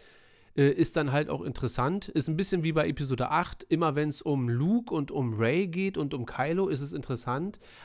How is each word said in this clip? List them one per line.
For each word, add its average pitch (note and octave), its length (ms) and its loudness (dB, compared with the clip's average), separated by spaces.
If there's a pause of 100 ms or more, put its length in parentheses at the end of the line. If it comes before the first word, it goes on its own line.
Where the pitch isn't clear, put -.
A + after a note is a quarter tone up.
(560)
äh, C#3+ 140 6
ist D#3 260 2
dann D3 140 2
halt C#3+ 200 2
auch C#3+ 120 -4
interessant. C3+ 680 -2
Ist D#3 200 0
ein D#3+ 80 0
bisschen F#3 260 0
wie D#3+ 80 2
bei D#3 180 2
Episode C3 420 -2
acht. - 380 -2
Immer D#3+ 280 2
wenn's D3+ 260 -2
um C3+ 260 0
Luke E3+ 460 2
und D3 160 -2
um B2 240 0
Rey B2 320 2
geht F#3+ 320 -2
und D#3 160 -2
um A#2+ 120 -4
Kylo, E3+ 420 0
ist C#3+ 120 -2
es C#3+ 120 -8
interessant. C#3 680 -4 (260)